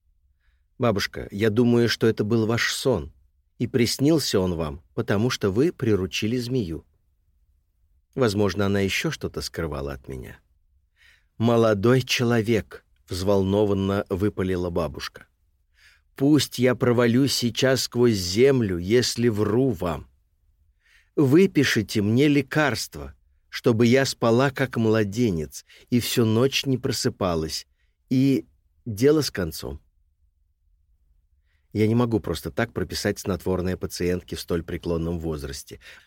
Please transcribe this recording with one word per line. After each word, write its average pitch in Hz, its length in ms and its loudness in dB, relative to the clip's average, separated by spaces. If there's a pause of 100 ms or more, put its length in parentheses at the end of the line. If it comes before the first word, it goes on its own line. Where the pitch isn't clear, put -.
(800)
«Бабушка, 101 520 -2
я 104 180 0
думаю, 120 400 4
что - 180 0
это 110 160 0
был 110 240 0
ваш 117 240 -2
сон, 101 420 -2 (460)
и 127 80 -4
приснился 127 760 0
он 90 160 -2
вам, 78 260 -6 (120)
потому 117 360 -2
что 101 200 -4
вы 135 220 0
приручили 107 640 -2
змею». 117 480 -6 (1300)
Возможно, 101 520 0
она 98 140 0
ещё 98 300 -2
что-то - 300 -8
скрывала 69 540 -8
от 67 120 -16
меня. 64 320 -14 (1000)
«Молодой 113 640 4
человек», 117 840 0 (240)
взволнованно 98 1000 0
выпалила 92 600 -2
бабушка, - 560 -8 (880)
«пусть 139 440 2
я 123 160 4
провалюсь 120 600 2
сейчас 127 480 0
сквозь 120 320 2
землю, 98 640 2
если 117 500 2
вру 107 420 0
вам. 82 380 -4 (1040)
Выпишите 139 880 2
мне 120 260 2
лекарство, 135 840 -2 (340)
чтобы 120 380 2
я 131 180 6
спала 127 460 2
как 131 260 -4
младенец 107 880 0 (240)
и 123 120 2
всю - 240 0
ночь 117 420 0
не 127 120 0
просыпалась, 95 880 -4 (440)
и 135 360 2 (380)
дело 135 380 2
с - 80 -6
концом». 78 500 -8 (1900)
Я 107 120 2
не 110 80 2
могу 117 260 2
просто 85 300 -6
так 113 220 -4
прописать - 460 -4
снотворное 92 580 -4
пациентке 90 600 -6
в - 40 -10
столь 85 220 -4
преклонном 85 560 -6
возрасте. 71 600 -10 (280)